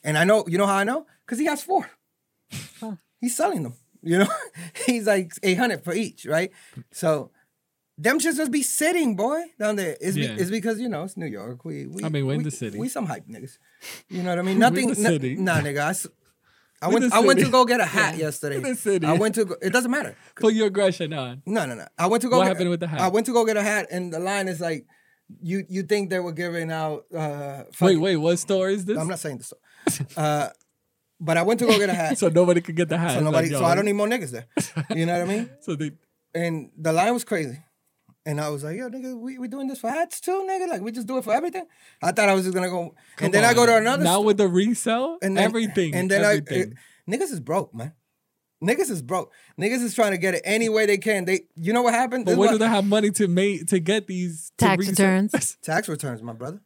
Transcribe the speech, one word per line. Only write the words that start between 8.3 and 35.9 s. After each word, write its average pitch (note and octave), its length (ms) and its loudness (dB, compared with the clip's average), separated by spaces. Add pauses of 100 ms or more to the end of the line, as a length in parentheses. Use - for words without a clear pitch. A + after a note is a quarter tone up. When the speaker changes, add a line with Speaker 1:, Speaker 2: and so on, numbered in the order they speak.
Speaker 1:
just D4+ 140 -2
be C#4+ 120 0
sitting, D#4 540 0
boy, C#4 260 -2 (160)
down G#3+ 180 -2
there. F3 240 -4
It's, E3 160 -4
be-, D3 60 0
Speaker 3:
Yeah. A2+ 160 -4
Speaker 1:
it's F3+ 120 -2
because, A3 300 -4
you B3+ 80 -4
know, E3+ 160 -6
it's F#3+ 140 -12
New E3 80 -8
York. A#2 400 -12
We, C#3+ 200 -10
we, D#3+ 160 -12
Speaker 3:
I D#3+ 60 -4
mean, C#3+ 180 -2
we're C3 60 -2
in D3+ 60 -2
Speaker 1:
we, D3+ 60 -4
Speaker 3:
the D3+ 60 -4
city. A2+ 280 -8
Speaker 1:
we A#3+ 100 -4
some B3+ 180 -6
hype A#2 220 -8
niggas. A2+ 300 -18 (500)
You F#3 140 -6
know F3+ 80 -2
what F3 80 0
I F3+ 40 -2
mean? F#3+ 120 0
Speaker 3:
<laughs> - 40 4
We're - 20 4 (100)
Speaker 1:
Nothing, B3 240 0
Speaker 3:
the G#3 80 -2
Speaker 1:
no-, F3+ 80 4
Speaker 3:
city. C#3 260 0
Speaker 1:
nah, F3 240 2
nigga. C#3+ 200 -4
I, D3+ 100 0
s-, - 160 -6 (760)
I D3+ 80 -4
Speaker 3:
We're G#3+ 60 4
Speaker 1:
went, A#3+ 160 4
Speaker 3:
the G3+ 60 4
Speaker 1:
I A3+ 40 8
went C4 200 6
to E3+ 40 6
Speaker 3:
city. - 80 0
Speaker 1:
go B3+ 140 6
get A#3+ 140 2
a F#3+ 40 4
hat F3 320 0
Speaker 3:
Yeah. D#3+ 80 -2
Speaker 1:
yesterday. C#3+ 340 -4
Speaker 3:
We're C4+ 120 -4
the B3 60 -2
city. F#3 300 0
Speaker 1:
I D#3 60 4
went G#3 220 2
to A3 100 2
go, F3 160 -6
it F#3+ 100 -2
doesn't A#3+ 200 0
matter. B3 260 -4 (200)
Speaker 3:
Put A3+ 180 4
your A3 140 2
aggression F#3 440 0
on. B2+ 320 -8
Speaker 1:
No, F#3 220 -2
no, B2 80 -8
no. G#2 120 -14 (120)
I E3+ 80 2
went A3 160 2
to B3 80 -2
go B3+ 80 6
Speaker 3:
What - 60 6
Speaker 1:
get, - 100 4
Speaker 3:
happened F3 160 -2
with E3+ 100 -2
the F3 60 -6
hat? D#3 140 -4
Speaker 1:
I F#3 80 2
went G#3+ 180 0
to B3 80 -4
go A#3 100 4
get A3 140 0
a G3+ 40 0
hat, G#3 280 -2
and F3+ 200 -6
the D#3+ 80 -6
line F#3+ 300 -4
is E3 140 -6
like, E3 240 -6 (560)
you, F#3 260 -4
you F#3 140 -6
think G3 260 -2
they F#3 120 -2
were F3 120 -8
giving E3+ 400 -4
out, D#3 320 -4 (100)
uh, C#3+ 520 -6
Speaker 3:
Wait, - 80 -20
Speaker 1:
fucking F3 260 4
Speaker 3:
wait, F#3 160 2
what E3+ 220 2
store F#3+ 320 0
is G3 160 -4
this? G#3+ 100 -2
Speaker 1:
I'm D#3+ 120 -4
not F3+ 100 -8
saying C#3 200 -8
the A#2+ 60 -16
store. - 140 -20 (580)
Speaker 3:
<laughs> - 0 -
Speaker 1:
Uh, D3+ 320 -2 (720)
but D#3+ 140 2
I E3+ 60 4
went A3 180 2
to B3 60 2
go A3 120 6
get G3+ 120 2
a - 40 0
hat. E3+ 240 0
Speaker 3:
<laughs> - 40 0
So F#3 80 4
nobody F3 320 6
could E3+ 140 -8
get E3+ 120 0
the D#3+ 80 -2
hat. E3+ 140 0
Speaker 1:
So B2+ 80 0
Speaker 3:
It's D3+ 60 2
Speaker 1:
nobody, D#3+ 240 2
Speaker 3:
like, C#3+ 80 -2
Speaker 1:
so C3+ 40 0
Speaker 3:
yo. - 60 2
Speaker 1:
I E3+ 80 4
don't G3 100 2
need G#3 80 2
more G#3 160 0
niggas G#3+ 220 -2
there. A#2 160 -10 (500)
You E3 80 0
know F3 140 0
what F3 100 -2
I - 60 -4
mean? A#3 200 -4
Speaker 3:
<laughs> - 60 -20
So E3 160 -6
they D3 140 -6 (440)